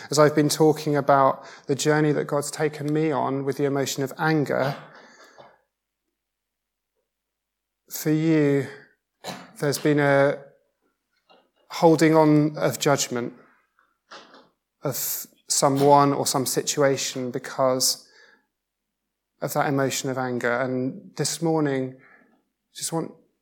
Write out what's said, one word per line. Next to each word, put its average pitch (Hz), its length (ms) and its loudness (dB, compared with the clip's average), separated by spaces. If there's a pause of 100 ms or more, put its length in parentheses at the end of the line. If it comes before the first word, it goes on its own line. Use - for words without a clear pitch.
(100)
as 139 80 -2
I've 151 160 6
been 151 140 2
talking 151 480 2
about 135 480 2 (220)
the 143 80 -2
journey 151 380 0
that 143 120 -2
God's 143 260 -4
taken 151 400 -6
me 156 220 0
on 135 320 -4
with 139 140 -4
the 143 80 0
emotion 139 360 -2
of 131 140 -6
anger, 139 600 0 (3250)
for - 200 -6
you, 151 560 2 (920)
there's 143 180 -2
been 147 220 2
a 143 420 2 (1300)
holding 160 480 4
on 151 400 4
of 147 220 -2
judgment 131 560 -2 (1500)
of 139 140 -6 (520)
someone 143 680 4
or 131 120 -2
some 127 200 -2
situation 135 840 -2
because 131 800 -2 (1300)
of 147 100 -8
that 147 160 -2
emotion 135 400 -2
of 127 80 -4
anger. 123 340 -4
And 127 680 -4
this - 260 -6
morning, 139 540 -2 (800)
just - 160 -10
want 165 220 -8 (300)